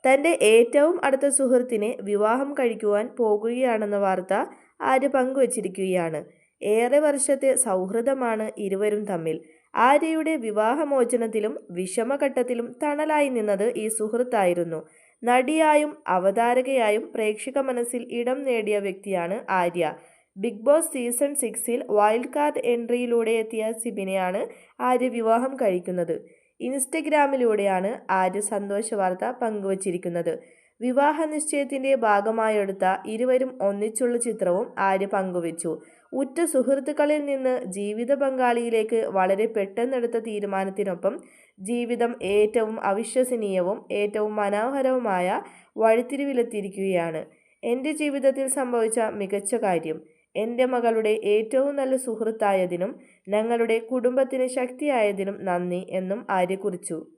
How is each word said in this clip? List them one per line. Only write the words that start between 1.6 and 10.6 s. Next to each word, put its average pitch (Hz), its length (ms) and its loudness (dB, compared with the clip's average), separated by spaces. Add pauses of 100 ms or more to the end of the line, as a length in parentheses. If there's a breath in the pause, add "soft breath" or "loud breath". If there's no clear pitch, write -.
വിവാഹം 214 520 0
കഴിക്കുവാൻ 226 640 0
പോകുകയാണെന്ന 220 800 0
വാർത്ത 190 480 0 (360 loud breath)
ആര്യ 262 260 2
പങ്കുവച്ചിരിക്കുകയാണ്. 196 1160 0 (360 soft breath)
ഏറെ 240 380 4
വർഷത്തെ 277 560 2
സൗഹൃദമാണ് 226 1000 -2
ഇരുവരും 208 480 -2
തമ്മിൽ. 165 360 -4 (340 loud breath)
ആര്യയുടെ 311 600 4
വിവാഹമോചനത്തിലും 240 1200 0 (140)